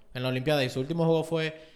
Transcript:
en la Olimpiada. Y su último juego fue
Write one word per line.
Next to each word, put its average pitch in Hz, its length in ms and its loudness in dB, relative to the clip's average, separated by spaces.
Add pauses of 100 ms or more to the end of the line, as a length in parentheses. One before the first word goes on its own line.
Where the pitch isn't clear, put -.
(140)
en 127 100 -6
la 127 60 0
Olimpiada. 127 340 2
Y 123 60 0
su 135 100 -4
último 165 260 0
juego 165 180 4
fue 160 380 -4 (140)